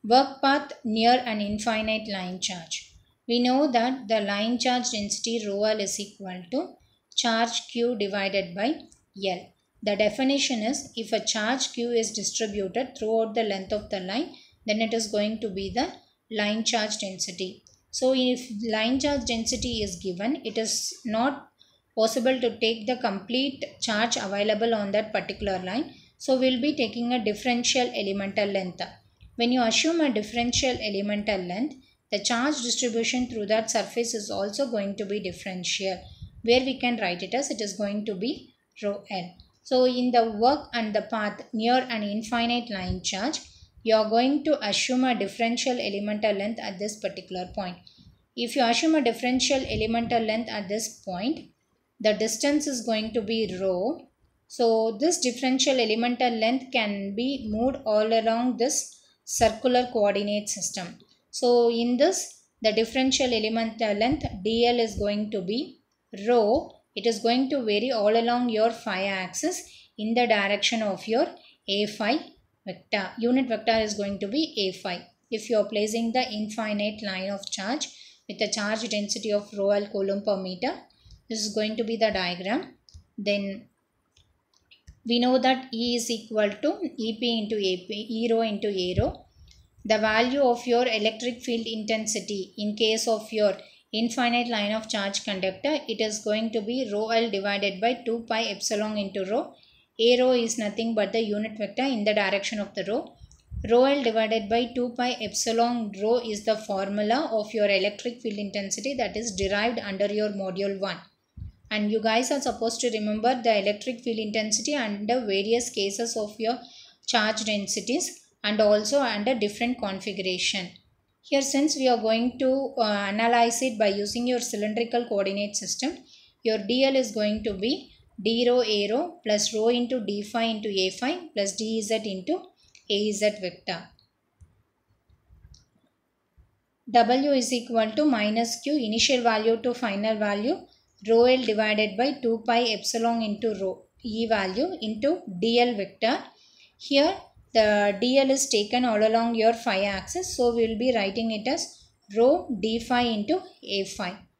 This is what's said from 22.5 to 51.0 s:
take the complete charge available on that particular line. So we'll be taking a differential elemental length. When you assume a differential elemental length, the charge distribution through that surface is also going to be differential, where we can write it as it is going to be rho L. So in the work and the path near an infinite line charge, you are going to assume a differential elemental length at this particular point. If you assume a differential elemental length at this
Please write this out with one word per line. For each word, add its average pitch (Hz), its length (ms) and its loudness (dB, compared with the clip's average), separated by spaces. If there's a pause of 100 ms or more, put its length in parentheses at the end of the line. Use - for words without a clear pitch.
take 226 280 0
the 254 80 0
complete 247 680 -2 (200)
charge 226 340 0
available 208 580 0
on 202 180 -2
that 214 200 0
particular 190 480 -4
line. 190 360 -4 (220)
So 262 220 0
we'll 254 220 2
be 294 160 0
taking 240 340 -2
a 247 120 0
differential 240 680 0
elemental 196 540 -2
length. 190 340 -4 (540)
When 240 160 2
you 254 100 4
assume 311 400 2
a 285 100 4
differential 240 680 0
elemental 208 580 -2
length, 185 360 -4 (360)
the 208 120 -2
charge 254 320 0
distribution 240 760 0
through 214 180 -4
that 220 220 2
surface 233 460 -2
is 208 160 -6
also 208 400 -2
going 202 240 -4
to 208 100 -6
be 208 140 -4
differential, 185 840 -4 (400)
where 240 200 4
we 262 180 -4
can 240 180 0
write 180 240 -2
it 190 140 -6
as 277 160 0
it 220 100 -6
is 190 160 -6
going 208 280 -4
to 214 100 -4
be 233 400 -6 (260)
rho 202 300 -4
L. 175 240 -8 (260)
So 254 240 4
in 247 240 2
the 226 220 4
work 247 420 2
and 220 220 -2
the 208 80 2
path 208 400 -4 (100)
near 247 340 4
an 226 140 -4
infinite 233 720 -2
line 185 320 -4
charge, 220 380 -2 (420)
you 220 120 6
are 214 140 4
going 262 360 4
to 311 120 2 (100)
assume 247 360 0
a 254 100 2
differential 233 640 0
elemental 208 540 -2
length 202 260 -2
at 190 200 -10
this 208 200 -6
particular 185 540 -8
point. 180 240 -6 (580)
If 240 200 -4
you 269 80 4
assume 277 320 4
a 294 80 4
differential 254 640 2
elemental 226 540 0
length 226 260 -2
at 208 180 -6
this 220 380 -6